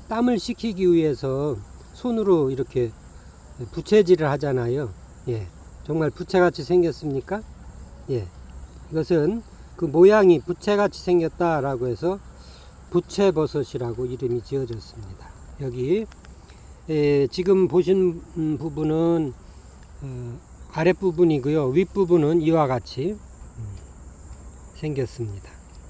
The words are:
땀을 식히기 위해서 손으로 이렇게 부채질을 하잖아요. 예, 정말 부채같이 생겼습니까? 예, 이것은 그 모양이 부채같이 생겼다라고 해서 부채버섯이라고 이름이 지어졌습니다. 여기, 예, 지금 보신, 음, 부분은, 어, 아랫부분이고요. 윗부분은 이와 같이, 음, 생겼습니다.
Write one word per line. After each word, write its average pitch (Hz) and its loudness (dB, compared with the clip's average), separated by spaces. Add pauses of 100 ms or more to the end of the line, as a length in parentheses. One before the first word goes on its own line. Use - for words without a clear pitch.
땀을 233 2
식히기 190 0
위해서 139 0 (340)
손으로 196 2
이렇게 127 -2 (800)
부채질을 170 4
하잖아요. 135 -2 (340)
예, 110 -6 (360)
정말 151 0
부채같이 175 2
생겼습니까? 160 0 (680)
예, 117 -2 (680)
이것은 160 0 (380)
그 175 -2
모양이 180 8
부채같이 202 -2
생겼다라고 156 0
해서 165 -2 (680)
부채버섯이라고 143 -2
이름이 120 -4
지어졌습니다. 113 -8 (320)
여기, 139 -2 (840)
예, 147 2
지금 185 2
보신, 180 2 (140)
음, 156 -2
부분은, 156 0 (720)
어, 123 -12 (340)
아랫부분이고요. 160 2
윗부분은 170 2
이와 156 2
같이, 127 -4 (460)
음, 104 -12 (960)
생겼습니다. 123 -6 (400)